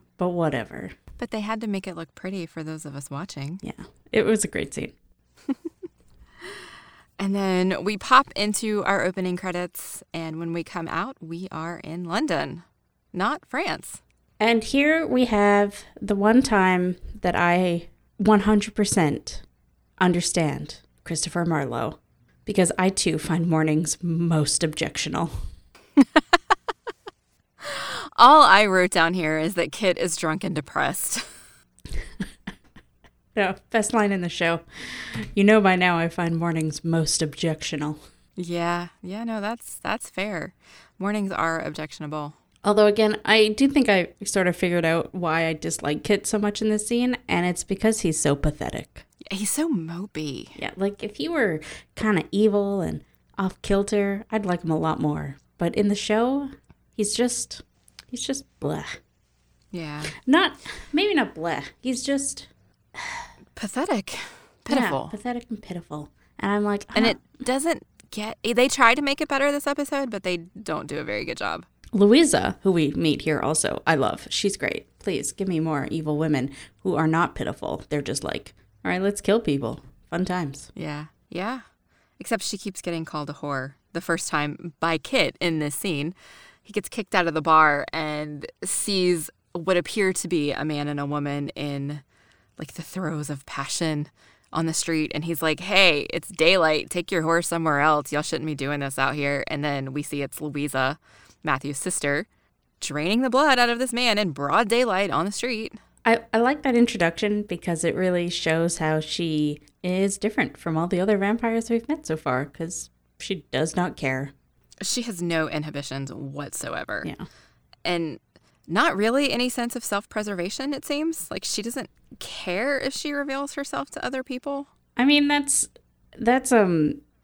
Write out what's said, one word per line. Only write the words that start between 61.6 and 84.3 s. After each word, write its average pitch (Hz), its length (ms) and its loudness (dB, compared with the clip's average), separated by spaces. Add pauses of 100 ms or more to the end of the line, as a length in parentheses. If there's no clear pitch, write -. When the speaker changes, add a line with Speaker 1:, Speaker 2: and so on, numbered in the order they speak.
Speaker 1:
He's 254 220 -4
just 277 420 -4 (1120)
Speaker 2:
Pathetic. 254 580 -4
Speaker 1:
Yeah, - 640 -6
Speaker 2:
Pitiful. 175 340 2
Speaker 1:
pathetic 240 400 -6
and 214 120 -8
pitiful. 156 480 -10 (300)
And 196 120 2
I'm 208 120 4
like, 202 220 -2 (100)
Speaker 2:
And 220 100 4
Speaker 1:
"Huh." 226 60 4
Speaker 2:
it - 320 -12
doesn't 277 400 0 (280)
get, 208 320 -8
they 240 240 4
try 254 260 6
to 277 80 0
make 277 180 -2
it 302 80 -2
better 277 240 2
this 285 140 -4
episode, 277 460 -2
but 196 100 -6
they 180 160 -2 (240)
don't 156 240 -6
do 147 140 -8
a - 40 -8
very - 220 -4
good - 120 -6
job. 95 280 -4 (260)
Speaker 1:
Louisa, 214 720 6
who 190 100 4
we 156 200 2
meet 165 320 0
here 156 160 0
also, - 480 0
I 160 80 4
love. - 340 -2
She's - 280 -2
great. - 280 -4 (140)
Please - 320 -4
give 190 160 -6
me 170 120 0
more 156 300 -2
evil 151 300 -4
women 143 320 0 (300)
who 185 140 -2
are 160 120 2
not 160 280 2
pitiful. - 540 -6
They're 147 120 -2
just - 220 -6
like, - 300 -8 (320)
"All 180 60 -2
right, 180 100 -2
let's 202 200 -2
kill 214 180 4
people. 131 400 -2 (320)
Fun 180 140 -2
times." 175 500 -6
Speaker 2:
Yeah. 151 300 -10 (240)
Yeah. 220 320 -6 (580)
Except - 240 -4
she - 160 -6
keeps - 220 -10
getting 165 240 -6
called 147 240 -8
a 147 40 -12
whore 139 400 -6 (200)
the 165 80 -6
first - 280 -2
time 147 500 -4